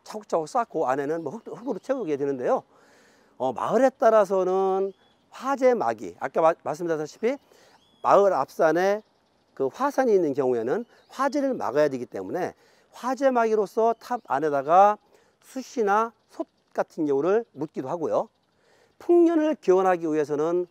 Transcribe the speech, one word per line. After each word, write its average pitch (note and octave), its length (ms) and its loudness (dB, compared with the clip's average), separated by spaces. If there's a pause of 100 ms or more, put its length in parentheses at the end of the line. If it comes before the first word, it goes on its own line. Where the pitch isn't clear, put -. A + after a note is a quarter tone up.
차곡차곡 F3+ 440 -6
쌓고 C#3+ 400 -4
안에는 C#3+ 340 -4
뭐 C#3+ 100 -10
흙, A3+ 140 -16
흙으로 G#3+ 320 -10
채우게 G#3+ 380 -4
되는데요. C#3 480 -2 (720)
어, B2+ 140 -2
마을에 G#3+ 380 0
따라서는 A3 1000 0 (380)
화재 B3+ 440 0
막이, A#2 460 -4
아까 D3+ 220 -2
마-, E3 200 4
말씀드렸다시피 D#3+ 760 -4 (640)
마을 F3+ 300 6
앞산에 F3 720 0 (520)
그 C3+ 180 -4
화산이 C4 400 0
있는 E3 220 2
경우에는 B2+ 500 -2 (240)
화재를 C4+ 460 -2
막아야 C3+ 340 0
되기 B2+ 160 -6
때문에 G#2+ 500 -8 (360)
화재 C4 400 -2
막이로서 A3+ 680 0
탑 A#3+ 280 -8
안에다가 D3+ 720 4 (420)
숯이나 A3+ 720 -2 (160)
솥 - 180 -12 (280)
같은 F3 320 -4
경우를 E3+ 460 0
묻기도 C3+ 360 -8
하고요. D#3 400 -2 (680)
풍년을 E4 580 4
기원하기 F#3 560 2
위해서는 D#3 580 0